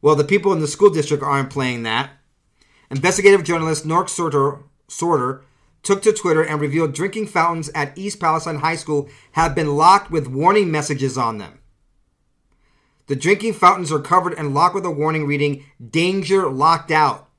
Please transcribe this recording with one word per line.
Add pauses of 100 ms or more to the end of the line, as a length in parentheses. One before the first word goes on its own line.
Well,
the
people
in
the
school
district
aren't
playing
that. (800)
Investigative
journalist
Nork
Sorter, (280)
Sorter (400)
took
to
Twitter
and
revealed
drinking
fountains
at
East
Palestine
High
School (220)
have
been
locked
with
warning
messages
on
them. (1500)
The
drinking
fountains
are
covered
and
locked
with
a
warning
reading, (260)
"Danger
locked
out."